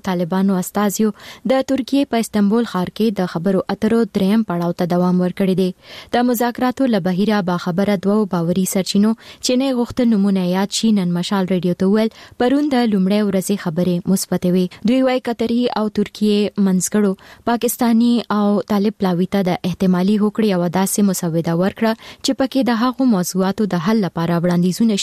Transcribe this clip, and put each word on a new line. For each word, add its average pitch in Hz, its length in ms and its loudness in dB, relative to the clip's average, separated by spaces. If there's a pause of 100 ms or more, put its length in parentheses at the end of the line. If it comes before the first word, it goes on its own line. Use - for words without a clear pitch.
طالبانو 190 500 0
استازیو 208 540 0 (400)
د - 20 2 (160)
ترکیې 277 460 0
په 233 100 0
استنبول 214 480 0
ښار 180 240 -4
کې 214 220 0
د 180 160 0
خبرو 180 260 0 (140)
اترو 220 260 0 (160)
دریم 202 320 2
پړاو 175 320 -2
ته 175 100 -2
دوام 180 320 2
ورکړی 185 380 0
دی. 185 80 2 (480)
د 247 140 2
مذاکراتو 247 640 0
له 196 120 2
بهیره 208 320 0 (120)
باخبره 185 440 -2 (120)
دوو 202 100 2 (160)
باوري 175 400 0
سرچینو، 202 400 0 (320)
چې - 160 -2
نه 269 80 0
یې 254 100 -2
غوښتل 240 320 0
نومونه 196 400 2
یاد 190 280 -2
شي، 226 200 2
نن 175 160 0
مشال 180 380 -2
ریډیو 180 320 0
ته 190 40 2
وویل، 220 220 2 (320)
پرون 277 320 2
د 240 160 2
لومړۍ 202 400 2
ورځې 190 340 -2
خبرې 175 320 0 (160)
مثبتې 185 420 -2
وې. 185 120 2 (260)
دوی 262 160 2
وایي، 254 220 0
قطري 233 280 -2 (200)
او 214 100 0
ترکیې 208 800 0
منځګړو 190 440 0 (400)
پاکستاني 240 600 2 (260)
او 202 220 2 (140)
طالب 208 240 0
پلاوي 185 380 0
ته 196 140 0
د 175 80 -2 (120)
احتمالي 185 480 2
هوکړې 214 380 0
یوه 175 200 0
داسې 196 320 0
مسوده 170 560 -2
ورکړه، 220 280 0 (320)
چې 269 80 0 (100)
پکې 262 260 0
د 233 160 0
هغو 254 320 0
موضوعاتو 185 580 0
د 170 140 -2
حل 220 180 2
لپاره 170 380 -2
وړاندیزونه 180 580 2